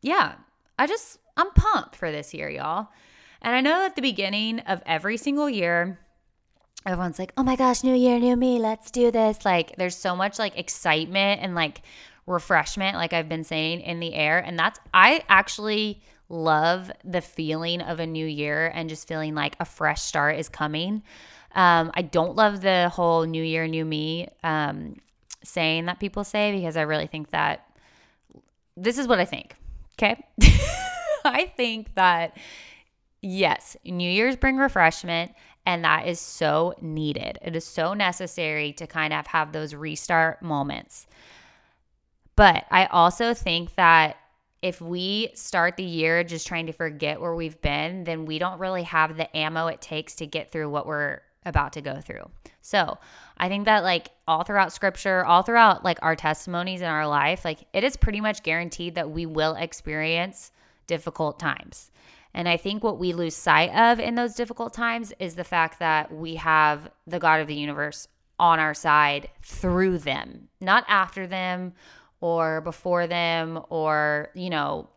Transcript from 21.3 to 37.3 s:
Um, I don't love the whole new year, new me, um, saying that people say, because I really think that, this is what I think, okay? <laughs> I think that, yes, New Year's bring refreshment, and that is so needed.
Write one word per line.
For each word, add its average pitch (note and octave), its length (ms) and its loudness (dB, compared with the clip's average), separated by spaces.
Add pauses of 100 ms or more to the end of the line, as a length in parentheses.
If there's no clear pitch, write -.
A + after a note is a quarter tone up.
Um, E3+ 400 4
I F#3 80 -4
don't E3+ 340 0
love G#3 260 4
the F3+ 280 4
whole E3+ 360 2
new D#3+ 180 -4
year, D#3+ 240 -2
new D#3+ 180 -2
me, D#3+ 420 -4 (160)
um, D3+ 540 -4 (460)
saying E3 420 -2
that F3+ 140 -6
people G3+ 240 -6
say, G#3 280 0
because F3 240 -4
I E3 60 0
really D#3 240 -2
think D3+ 240 -12
that, D3+ 400 -2 (1040)
this A3 220 -2
is C4+ 100 -2
what A3+ 120 4
I F3 60 2
think, - 300 -12 (380)
okay? A3 320 -2 (140)
<laughs> E5+ 840 6
I D4+ 320 0
think A3+ 380 -4
that, F3 420 4 (840)
yes, F#3 640 0
New F3+ 240 -4
Year's A3+ 260 2
bring C4 220 0
refreshment, F3 760 2 (340)
and F3 160 -2
that D#3 240 2
is F3 120 -4
so D#3+ 640 0
needed. D#3 600 -6